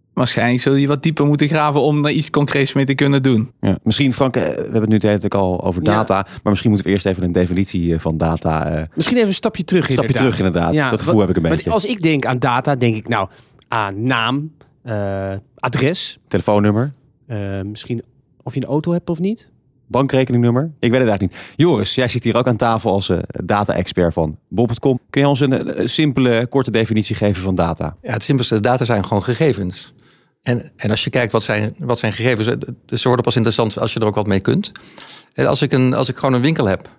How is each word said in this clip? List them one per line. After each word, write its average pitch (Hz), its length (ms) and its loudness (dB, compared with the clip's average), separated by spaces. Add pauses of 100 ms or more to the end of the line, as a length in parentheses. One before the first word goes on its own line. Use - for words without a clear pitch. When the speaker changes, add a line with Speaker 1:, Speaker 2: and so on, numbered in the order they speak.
(140)
Speaker 1:
Waarschijnlijk 120 460 0
zul 139 140 2
je 139 120 2
wat 143 160 0
dieper 151 240 0
moeten 147 220 2
graven 151 320 2
om 147 240 2
er 151 60 2
iets 156 200 -2
concreets 139 420 0
mee 139 120 0
te 135 100 0
kunnen 139 280 2
doen. 123 380 2
Speaker 2:
Ja, 95 220 0
misschien, 127 300 2
Frank, 127 240 0
eh, 117 60 0
we 80 60 -2
hebben - 320 -2
het 107 80 2
nu 110 100 4
de 104 80 2
hele 104 120 4
tijd 101 160 -2
ook 101 60 2
al 90 240 0
over 90 200 0
Speaker 3:
Ja. 101 100 4
Speaker 2:
data, 107 200 2
maar 95 280 -4
misschien 107 280 2
moeten 101 180 2
we 95 60 2
eerst 98 120 -2
even 92 160 0
een 87 100 0
definitie, 87 600 0
eh, 80 60 0
van 80 160 -2
data, 80 540 -2
eh, 78 120 -4 (120)
Speaker 3:
Misschien 202 220 0
even 226 120 2
een 190 60 -2
stapje 208 300 -4
terug, 170 200 2
Speaker 2:
stapje 131 180 0
Speaker 3:
inderdaad. 139 300 0
Speaker 2:
terug, 98 140 2
inderdaad. 85 280 2
Speaker 3:
Ja, 143 160 2
Speaker 2:
Dat 113 100 0
gevoel 113 140 2
Speaker 3:
wa-, 107 60 6
Speaker 2:
heb 92 100 4
ik 92 60 0
een 82 60 2
Speaker 3:
want 80 120 2
Speaker 2:
beetje. - 160 -2
Speaker 3:
als 208 140 0
ik 208 180 -4
denk 156 240 2
aan 127 120 0
data, 131 360 0
denk 120 220 0
ik, 107 120 -8
nou, 107 200 0 (400)
aan 104 340 -4
naam, 127 500 -2 (300)
eh, 98 480 -4 (260)
adres. 131 600 -2 (100)
Speaker 2:
Telefoonnummer. 104 640 2 (340)
Speaker 3:
Eh, 98 360 -8
misschien 107 400 -8 (400)
of 123 120 -10
je 139 60 -4
een 123 80 -6
auto 156 240 -2
hebt 170 180 -4
of 165 100 -4
niet. 202 300 -6 (420)
Speaker 2:
Bankrekeningnummer. 127 680 2 (180)
Ik 120 100 2
weet 127 100 4
het 123 80 2
eigenlijk 101 120 0 (120)
niet. - 100 -20 (140)
Joris, 139 380 2
jij 127 140 0
zit 120 160 -4
hier 113 120 0
ook 123 100 2
aan 120 100 2
tafel 113 360 0
als, 95 160 0
eh, 87 100 2 (260)
data-expert 90 680 0
van 78 260 -2 (100)
bol - 180 0
punt 113 140 -4
com. 131 180 2 (120)
Kun 135 100 0
je 143 80 4
ons 139 120 2
een, 131 340 0
eh, - 120 -2
simpele, 123 600 2
korte 127 240 0
definitie 110 460 0
geven 98 260 0
van 95 120 -2
data? 82 480 -2
Speaker 4:
Ja, - 100 -8
het 110 100 -4
simpelste 131 320 0
is, 107 60 2
data 123 240 2
zijn 110 200 0
gewoon 101 180 0
gegevens. 113 720 -2 (500)
En, - 340 -4
en - 140 -4
als 107 140 -2
je 123 60 -4
kijkt 120 220 0
wat 113 100 2
zijn, 107 360 -2
wat 120 200 -4
zijn 110 140 -2
gegevens, 110 340 -2
eh, 117 80 0 (320)
ze - 200 -4
worden 123 180 2
pas - 120 0
interessant 113 420 0
als 113 140 -2
je - 80 -6
er 113 60 0
ook 104 80 0
wat 104 120 -2
mee 101 140 2
kunt. - 320 0 (600)
En 135 140 0
als 131 160 2
ik 135 100 0
een, 127 220 2
als 123 140 0
ik 131 80 -6
gewoon 135 180 0
een 123 60 2
winkel 147 260 2
heb 95 220 -2 (100)